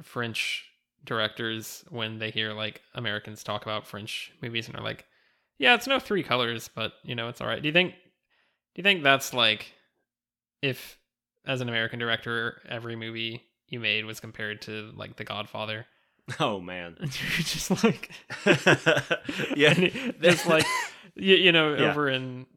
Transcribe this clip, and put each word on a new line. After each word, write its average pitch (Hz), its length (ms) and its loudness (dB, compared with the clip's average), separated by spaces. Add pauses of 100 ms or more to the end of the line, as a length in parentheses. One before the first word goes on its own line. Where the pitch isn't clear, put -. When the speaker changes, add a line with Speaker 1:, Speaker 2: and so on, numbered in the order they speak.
Speaker 1:
French - 600 -6 (400)
directors, 110 840 -4
when 110 300 -6
they 110 120 -4
hear, 110 220 -2
like, 107 280 -8 (120)
Americans 107 500 -6
talk 104 200 -4
about 107 240 -6
French - 540 -12
movies 117 260 -6
and - 100 -14
are 117 60 -10
like, 110 220 -8 (540)
"Yeah, 247 160 6
it's 233 120 -2
no 269 120 2
Three 190 240 -2
Colors, 117 500 0
but, 113 200 -6 (100)
you 123 120 -8
know, 117 140 -6
it's 120 100 -12
all 123 80 -6
right." 113 140 -2
Do 147 80 -4
you 151 40 0
think, 180 200 4
do - 840 -20
you 170 40 -6
think 196 200 4
that's, 135 300 4
like, 110 380 2 (920)
if, - 360 -6 (480)
as 131 160 -4
an 120 80 -4
American 117 300 -2
director, 117 680 -4
every 117 300 -8
movie 113 460 -8 (260)
you 123 100 -8
made 107 260 0
was 110 140 -10
compared 107 440 -10
to, 107 320 -12
like, 101 200 -14
The 110 80 -12
Godfather? 107 600 -8 (540)
Speaker 2:
Oh, 113 200 0
man. 87 380 -10
Speaker 1:
<laughs> - 40 -20
And 151 100 -4 (100)
you're - 240 -2
just - 380 0
like, - 280 2 (340)
Speaker 2:
<laughs> - 0 - (1120)
Yeah. 147 180 8
Speaker 1:
and 180 100 4
it, 233 380 -2
just 170 260 6
like, 156 180 6 (260)
Speaker 2:
<laughs> - 240 -20
Speaker 1:
you, 190 200 6
you 180 180 8
know, 156 220 4
Speaker 2:
Yeah. - 160 4
Speaker 1:
over 147 180 2
in, 131 360 -4 (100)